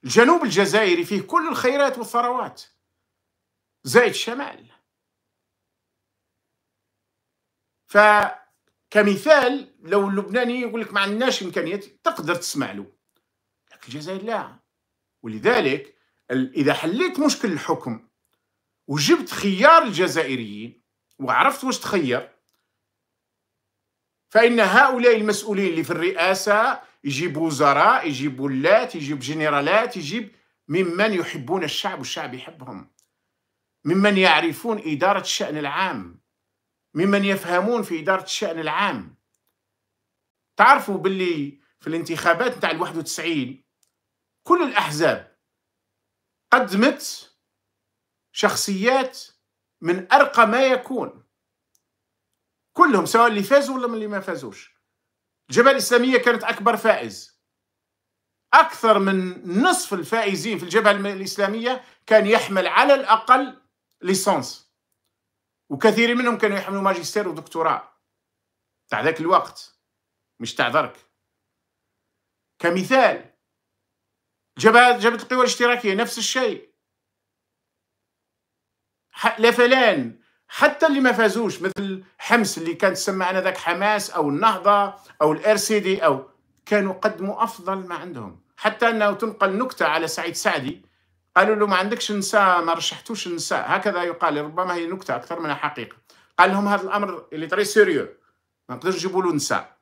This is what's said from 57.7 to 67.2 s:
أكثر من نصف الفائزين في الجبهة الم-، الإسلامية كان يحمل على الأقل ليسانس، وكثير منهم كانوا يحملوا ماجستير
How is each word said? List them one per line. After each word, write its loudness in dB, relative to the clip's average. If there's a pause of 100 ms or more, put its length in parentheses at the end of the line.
أكثر 6
من -2 (200)
نصف 0
الفائزين -4
في -8
الجبهة 4
الم-، 0
الإسلامية -4 (220)
كان 4
يحمل 0
على 4
الأقل 2 (400)
ليسانس، -4 (960)
وكثير 2
منهم 0
كانوا 0
يحملوا -6
ماجستير -2